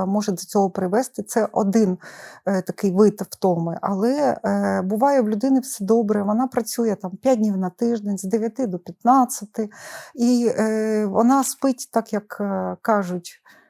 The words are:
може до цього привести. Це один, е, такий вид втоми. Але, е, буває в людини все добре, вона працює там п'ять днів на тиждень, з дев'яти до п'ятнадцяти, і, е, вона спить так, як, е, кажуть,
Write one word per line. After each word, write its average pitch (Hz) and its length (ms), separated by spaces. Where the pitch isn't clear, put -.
може 208 260
до 175 60
цього 196 320
привести. 190 540
Це 214 280
один, 196 460
е, 190 160
такий 185 300
вид 208 380
втоми. 170 520
Але, 240 640
е, 202 360
буває 233 400
в 214 80
людини 254 300
все 226 260
добре, 208 380
вона 220 240
працює 233 480
там 185 160
п'ять 247 280
днів 208 180
на 185 120
тиждень, 208 480
з 190 60
дев'яти 226 440
до 180 120
п'ятнадцяти, 220 880
і, 240 420
е, 220 480
вона 233 380
спить - 480
так, 226 220
як, 208 260
е, 190 420
кажуть, 180 600